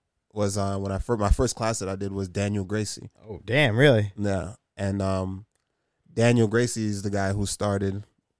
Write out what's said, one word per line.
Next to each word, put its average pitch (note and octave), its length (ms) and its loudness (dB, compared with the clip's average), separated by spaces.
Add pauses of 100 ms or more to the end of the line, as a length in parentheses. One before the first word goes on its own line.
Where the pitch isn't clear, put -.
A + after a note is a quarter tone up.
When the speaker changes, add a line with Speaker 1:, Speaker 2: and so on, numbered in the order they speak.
(340)
Speaker 1:
was, G#2 240 -2
uh, G2 200 -2
when G2 160 -4
I F#2+ 60 -4
fir-, A#2+ 180 -2
my G2+ 140 2
first B2+ 240 0
class A2+ 240 -2
that F#2+ 100 -6
I G2 80 -4
did G2 160 -6
was G2 160 -4
Daniel G2+ 340 -2
Gracie. G#2 460 -6 (180)
Speaker 2:
Oh, G#2 160 -14
damn, A#2+ 320 2
really? A2+ 420 6
Speaker 1:
Yeah. G2 360 -2 (240)
And, G2 240 -2
um, F#2+ 440 -4 (680)
Daniel A#2 340 4
Gracie A2+ 380 0
is G2+ 160 -4
the G#2 80 -4
guy G2 240 -2
who G2+ 120 -2
started G2+ 580 -2 (360)